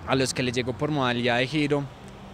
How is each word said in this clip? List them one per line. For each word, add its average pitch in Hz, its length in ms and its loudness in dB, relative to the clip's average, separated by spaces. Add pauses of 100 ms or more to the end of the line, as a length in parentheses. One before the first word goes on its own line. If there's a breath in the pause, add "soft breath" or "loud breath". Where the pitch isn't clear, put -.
A 120 80 2
los 131 180 2
que 143 80 -2
les 123 140 0
llegó 127 160 0
por 147 200 -2
modalidad 120 480 2
de 131 60 2
giro, 143 380 2 (500)